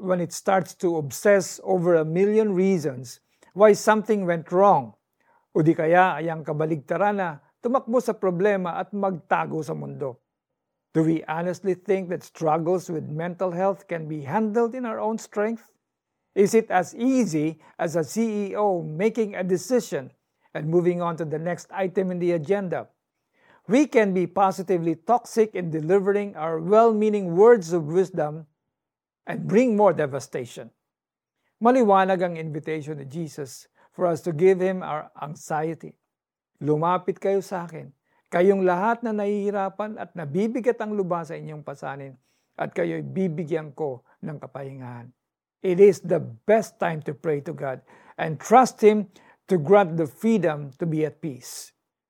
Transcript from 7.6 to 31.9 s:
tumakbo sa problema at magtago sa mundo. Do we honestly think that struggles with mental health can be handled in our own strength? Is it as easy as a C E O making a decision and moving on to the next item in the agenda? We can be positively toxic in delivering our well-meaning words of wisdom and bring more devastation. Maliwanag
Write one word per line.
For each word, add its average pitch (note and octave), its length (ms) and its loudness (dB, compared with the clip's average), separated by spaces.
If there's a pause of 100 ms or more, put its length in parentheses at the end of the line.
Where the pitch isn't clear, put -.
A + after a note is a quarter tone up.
tumakbo A#3+ 400 0
sa G#3+ 160 -4
problema F#3 640 0
at F3+ 80 -10
magtago E3+ 720 -4
sa D#3 160 -8
mundo. C#3 400 -10 (720)
Do D#3+ 160 2
we D#3+ 240 0
honestly F3 480 -4
think F#3+ 320 -2
that D#3+ 160 -8
struggles E3 640 -2
with D3+ 160 -6
mental E3+ 480 -6
health F#3+ 320 -2
can D#3+ 240 -8
be D3+ 160 -8
handled A3 480 0
in C4 80 -8
our A3 160 -6
own G#3+ 160 -4
strength? A3 560 -6 (640)
Is G3 160 4
it A3+ 160 4
as F#3 320 -2
easy E3+ 640 0 (160)
as E3+ 160 -4
a E3+ 80 0
C G#3 480 -2
E F#3+ 80 -6
O G3 240 0
making G3+ 560 -2
a F#3 80 -4
decision F3+ 640 -2 (400)
and D#3 160 -8
moving F3 320 2
on E3+ 160 -4
to E3 100 -6
the D3+ 140 -6
next E3+ 320 -8
item F#3+ 400 -4
in F3+ 80 -6
the F3 160 0
agenda? E3 560 -4 (760)
We B3+ 240 2
can G#3 240 2
be F3+ 160 0
positively F3+ 640 0
toxic A3 640 -2
in E3 160 -6
delivering G3 640 0
our D#3+ 240 -4
well-meaning G#3 720 4
words F#3+ 400 6
of D3+ 160 -2
wisdom D#3+ 560 -2 (800)
and D#3+ 160 -8
bring G#3+ 320 4
more G3+ 160 6
devastation. C3+ 800 -6 (880)
Maliwanag G3 640 4